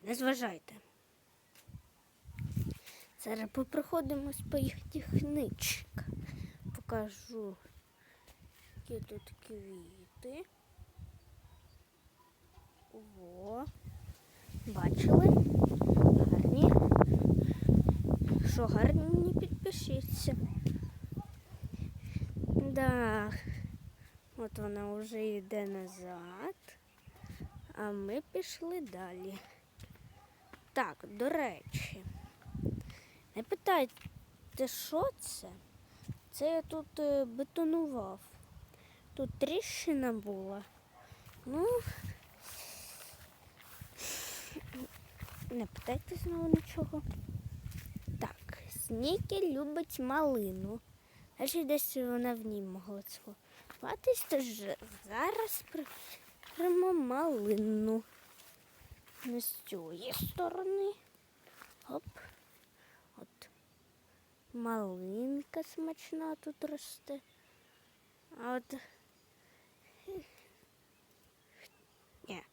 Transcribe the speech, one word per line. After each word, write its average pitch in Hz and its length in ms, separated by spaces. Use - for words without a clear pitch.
Не 208 120
зважайте. 247 600
Зараз 220 280
попроходимось 277 880
по 294 80
їх 269 220
технічках. - 1120
Покажу, 214 800
які 330 160
тут - 280
квіти. 196 960
О, 202 720
бачили? - 600
Гарні. - 400
Що 240 140
гарні, 320 720
підпишіться. - 960
Да. 240 580
От 226 200
вона 202 340
вже 214 340
йде 208 400
назад. 185 880
А 208 160
ми 202 320
пішли 359 480
далі. 185 580
Так, 208 360
до 214 200
речі. 240 760
Не 214 80
питайте, - 1300
що 349 500
це? - 300
Це 294 200
я 330 120
тут, 311 360
е, 285 260
бетонував. 269 960
Тут 262 240
тріщина 277 760
була. 196 520
Ну, 302 200
не 240 160
питайте - 500
знову 339 320
нічого. 320 540
Так, - 380
Снікі 330 840
любить 294 480
малину. 233 800
Значить, 302 300
десь 285 300
вона 247 380
в 220 120
ній 208 160
могла 190 400
сховатись, - 1300
тож 269 160
зараз 392 600
приберемо - 1200
малину. 220 1120
Не 240 160
з - 140
цієї 175 440
сторони. 381 840
Оп. - 160
От. - 320
Малинка 226 1080
смачна 320 720
тут - 300
росте. 294 560
А 247 80
от. 254 280
Ні. 190 140